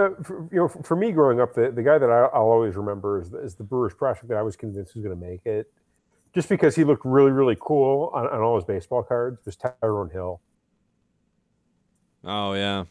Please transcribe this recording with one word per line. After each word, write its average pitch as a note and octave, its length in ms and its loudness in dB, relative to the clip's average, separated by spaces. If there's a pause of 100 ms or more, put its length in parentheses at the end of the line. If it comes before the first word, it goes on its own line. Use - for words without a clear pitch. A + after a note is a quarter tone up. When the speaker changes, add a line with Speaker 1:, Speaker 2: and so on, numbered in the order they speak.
Speaker 1:
uh, F#3+ 220 0
for, E3+ 300 -12
you F#3 60 0
know, E3+ 100 2
for, - 160 -12
for - 100 -2
me G#3 160 0
growing C#3 300 4
up, A#2+ 140 -2
the, B2 180 0
the A#2 100 -4
guy D3 160 6
that C3+ 120 4
I, A#2+ 160 6
I'll B2+ 160 0
always A2+ 340 2
remember G2+ 440 -4
is E2+ 100 -12
the, - 80 -12
is A2 180 -12
the A2 80 -14
Brewers A#2+ 300 -4
prospect A#2+ 340 -4
that A2+ 100 -2
I G#2+ 40 -2
was G#2+ 120 -4
convinced G2+ 400 -12
was A2+ 80 -12
gonna F#2+ 140 -8
make F2+ 280 -14
it, A2 280 -4 (640)
just F3 140 -2
because E3 280 4
he E3 80 4
looked C#3+ 200 2
really, C3+ 280 6
really C3 260 2
cool C#3 560 0
on, B2 140 -2
on A#2 140 -4
all A#2 120 2
his G2 100 -2
baseball A2 380 -4
cards, A#2+ 420 -4
was G2 120 -14
Tyrone G#2+ 540 -4
Hill. F2+ 300 -10 (1800)
Speaker 2:
Oh, G2+ 300 -4
yeah. G2 380 -2